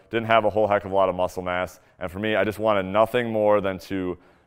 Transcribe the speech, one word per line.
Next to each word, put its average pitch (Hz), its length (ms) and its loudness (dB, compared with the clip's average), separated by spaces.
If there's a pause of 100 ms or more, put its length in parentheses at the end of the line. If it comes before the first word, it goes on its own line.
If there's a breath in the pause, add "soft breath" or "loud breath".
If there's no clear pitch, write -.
(100)
didn't 113 160 -4
have 113 180 4
a 104 60 4
whole 104 160 0
heck 101 180 2
of 95 80 -6
a - 20 -4
lot 95 140 4
of 90 60 0
muscle 90 280 -4
mass, 90 380 -6 (180 soft breath)
and 90 120 -8
for 90 80 -12
me, 107 180 -2
I 98 80 4
just 107 140 -4
wanted 104 260 0
nothing 110 460 0
more 104 300 2
than 95 200 -4
to 90 380 -6 (280 soft breath)